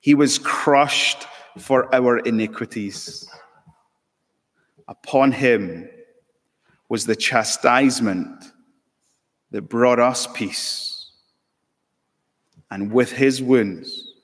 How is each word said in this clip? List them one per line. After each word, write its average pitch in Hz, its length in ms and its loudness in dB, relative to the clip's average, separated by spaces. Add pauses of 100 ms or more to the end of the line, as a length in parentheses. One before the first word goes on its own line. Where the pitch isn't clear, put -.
He 143 120 4
was 143 260 2
crushed - 840 0 (320)
for 131 380 0
our 123 220 4
iniquities. 110 1120 -6 (1600)
Upon 135 420 2
him 110 560 0 (1000)
was 113 160 -4
the 110 100 0
chastisement 120 1400 0 (1000)
that 107 100 -8
brought 120 380 2
us - 340 2
peace, - 800 -10 (1600)
and 101 200 -6
with 123 200 2
his 131 320 0
wounds 110 800 -2